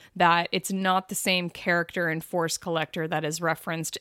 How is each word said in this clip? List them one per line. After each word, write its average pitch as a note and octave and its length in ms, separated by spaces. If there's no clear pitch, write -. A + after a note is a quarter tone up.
that E3+ 340
it's F#3 220
not F#3+ 380
the G3+ 40
same F3+ 340
character E3+ 600
in D#3+ 100
Force E3 380
Collector D#3+ 480
that D#3 180
is D#3 160
referenced E3 600